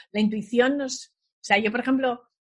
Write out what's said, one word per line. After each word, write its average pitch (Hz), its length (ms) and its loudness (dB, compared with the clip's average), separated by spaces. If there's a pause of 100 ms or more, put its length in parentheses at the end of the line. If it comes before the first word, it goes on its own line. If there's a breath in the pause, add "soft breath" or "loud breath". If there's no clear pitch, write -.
(120)
La 208 100 -2
intuición 233 560 2
nos, 262 300 -8
o - 360 -20
sea, 202 140 2
yo, 214 140 0
por 240 100 -4
ejemplo, 262 400 0 (200)